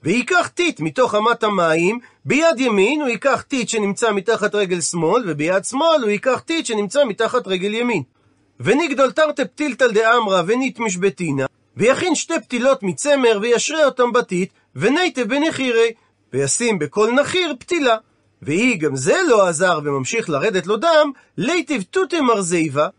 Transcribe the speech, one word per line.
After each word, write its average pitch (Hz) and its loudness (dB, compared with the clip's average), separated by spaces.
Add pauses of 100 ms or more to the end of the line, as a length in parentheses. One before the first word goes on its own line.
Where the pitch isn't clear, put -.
וייקח 240 0
טיט 349 -2
מתוך 165 0
אמת 226 0
המים, 180 2 (260)
ביד 277 2
ימין 240 2
הוא 269 -2
ייקח 233 -2
טיט 247 -4
שנמצא 214 -2
מתחת 208 -2
רגל 185 -2
שמאל, 170 0
וביד 165 -2
שמאל 302 2
הוא 214 -2
ייקח 226 -2
טיט 330 -4
שנמצא 220 0
מתחת 226 -2
רגל 190 -2
ימין. 226 -2 (560)
ונגדול 262 2
תרתי 302 0
פתילתא 262 -2
דאמרא 220 2
ונתמש 226 -2
בתינא, 170 -2 (320)
ויכין 262 2
שתי 330 -4
פתילות 254 0
מצמר 233 2
וישרה 240 0
אותם 254 0
בטיט, 196 -2 (260)
וניתב 262 0
בנחירי, 240 0 (420)
וישים 170 0
בכל 202 0
נחיר 294 0
פתילה. 269 0 (440)
והיא, 185 0
גם 147 -2
זה 160 0 (100)
לא 208 4
עזר 170 0
וממשיך 143 -4
לרדת 170 -2
לו 214 0
דם, 302 4 (260)
ליתב 269 -2 (100)
תותי 349 -2
מרזיבה 170 0 (120)